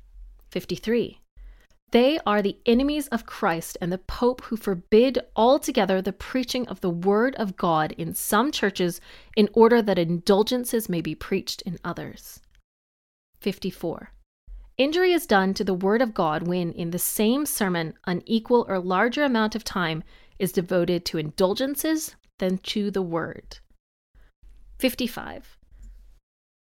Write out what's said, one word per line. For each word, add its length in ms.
Fifty-three. 720
They 340
are 160
the 240
enemies 420
of 160
Christ 560
and 120
the 60
Pope 440
who 140
forbid 640
altogether 640
the 100
preaching 540
of 140
the 100
word 460
of 200
God 360
in 220
some 360
churches 500
in 180
order 260
that 180
indulgences 920
may 120
be 140
preached 480
in 220
others. 560
Fifty-four. 720
Injury 360
is 120
done 300
to 80
the 100
word 300
of 120
God 340
when, 240
in 180
the 80
same 480
sermon, 480
an 180
equal 420
or 120
larger 420
amount 320
of 80
time 400
is 100
devoted 540
to 140
indulgences 1000
than 180
to 320
the 120
word. 560
Fifty-five. 760